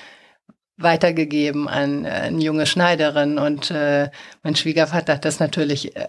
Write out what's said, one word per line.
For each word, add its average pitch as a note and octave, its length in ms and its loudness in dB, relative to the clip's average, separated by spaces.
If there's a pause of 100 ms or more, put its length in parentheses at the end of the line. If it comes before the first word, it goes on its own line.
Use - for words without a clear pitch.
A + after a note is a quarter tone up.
(760)
weitergegeben D#3 880 2
an, C#3+ 380 -2
äh, - 40 -6
eine - 340 -2
junge D#3 220 0
Schneiderin. D3+ 720 2
Und, D3 320 -2
äh, C#3+ 380 0 (340)
mein D3 120 -2
Schwiegervater D#3+ 600 0
hat C#3+ 100 -4
das D3+ 140 -2
natürlich, D3+ 560 -2
äh, - 140 -8